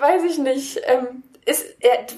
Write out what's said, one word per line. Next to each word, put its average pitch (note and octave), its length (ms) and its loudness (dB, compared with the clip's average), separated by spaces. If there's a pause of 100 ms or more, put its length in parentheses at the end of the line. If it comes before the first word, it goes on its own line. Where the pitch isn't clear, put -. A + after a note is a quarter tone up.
weiß E4+ 240 2
ich E4 140 -2
nicht. C4+ 480 -2
Ähm, B3+ 380 0 (220)
ist, - 200 -2 (180)
äh, B3 220 4 (120)